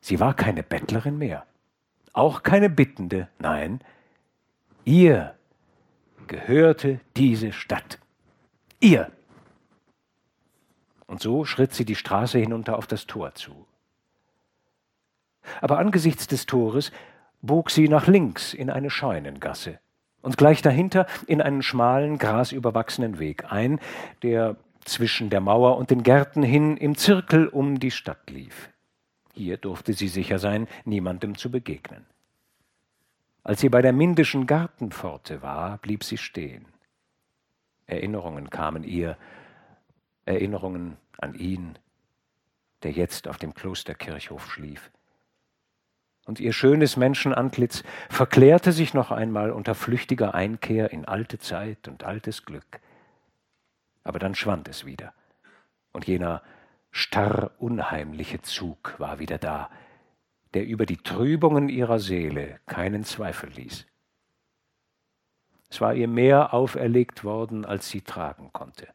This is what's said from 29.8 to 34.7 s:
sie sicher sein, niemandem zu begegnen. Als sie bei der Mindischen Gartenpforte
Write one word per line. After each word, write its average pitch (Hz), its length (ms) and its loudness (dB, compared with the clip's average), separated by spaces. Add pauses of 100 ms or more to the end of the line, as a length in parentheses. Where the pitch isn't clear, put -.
sie 101 160 -2
sicher 92 300 -2
sein, 104 280 -2 (180)
niemandem 98 520 -4
zu - 140 -10
begegnen. - 560 -10 (1400)
Als 101 160 -2
sie 143 80 4
bei 123 140 6
der 127 100 6
Mindischen 147 540 2
Gartenpforte 101 960 -4